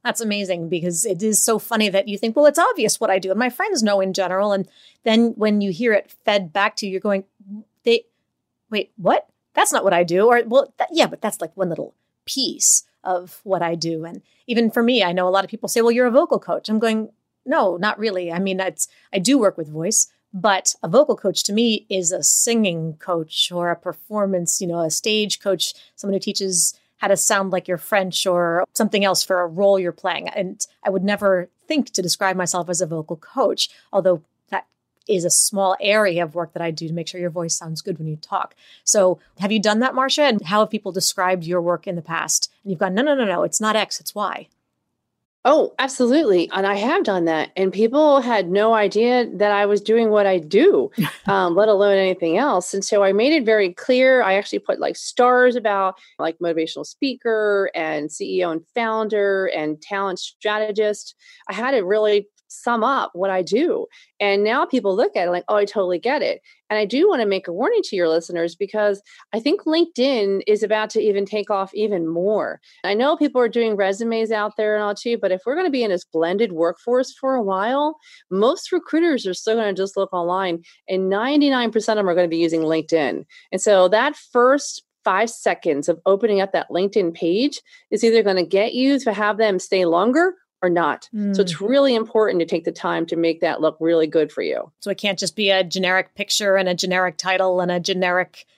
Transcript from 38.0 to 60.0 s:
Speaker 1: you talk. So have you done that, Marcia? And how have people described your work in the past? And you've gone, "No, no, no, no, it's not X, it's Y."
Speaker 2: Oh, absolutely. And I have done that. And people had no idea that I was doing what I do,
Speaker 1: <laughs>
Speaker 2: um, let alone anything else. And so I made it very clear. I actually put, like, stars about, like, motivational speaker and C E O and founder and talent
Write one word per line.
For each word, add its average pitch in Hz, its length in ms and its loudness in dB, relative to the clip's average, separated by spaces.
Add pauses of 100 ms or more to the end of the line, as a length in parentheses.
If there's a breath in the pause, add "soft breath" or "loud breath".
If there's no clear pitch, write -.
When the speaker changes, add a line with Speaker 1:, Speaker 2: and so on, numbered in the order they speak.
Speaker 1:
you 156 80 -6
talk. - 400 -8 (280 soft breath)
So 185 360 2 (200 soft breath)
have 196 120 -2
you 220 80 2
done 214 200 2
that, 247 160 0
Marcia? 262 280 0
And 226 200 2
how 196 160 0
have 214 100 4
people 202 220 -6
described 185 520 -2
your 175 180 -2
work 170 260 -2
in 180 80 -6
the 165 60 -6
past? 165 500 -4 (120)
And 196 80 -6
you've 165 80 -4
gone, 185 140 0
"No, 214 80 0
no, 285 140 2
no, 254 100 0
no, 175 180 0
it's - 180 -2
not 214 140 0
X, - 240 -2
it's - 160 -14
Y." - 320 -6 (960)
Speaker 2:
Oh, 277 360 4
absolutely. 254 720 2
And 196 160 0
I 202 80 2
have 285 280 0
done 185 220 0
that. 160 300 0
And 190 180 0
people 269 480 4
had 208 300 0
no 220 240 2
idea 226 500 2 (120)
that 208 140 2
I 202 140 2
was 202 160 2
doing 220 300 2
what 208 160 4
I 190 100 2
do, 185 600 4
Speaker 1:
<laughs> - 280 -4
Speaker 2:
um, 185 300 2
let 208 120 4
alone 202 300 4
anything 185 400 0
else. 226 380 0
And 196 100 -4
so 202 160 2
I 196 100 4
made 233 220 4
it 302 100 2
very 208 300 2
clear. 254 480 4
I 190 140 2
actually 202 240 -2
put, - 200 -4
like, - 160 -4
stars 247 600 2
about, 196 400 -2 (240 soft breath)
like, 165 180 -4
motivational 160 480 -4
speaker 214 880 -2
and 156 380 -4
C 190 260 -6
E 180 60 0
O 175 80 -2
and 160 100 -4 (140)
founder 208 720 0
and 156 340 -4
talent 196 380 -6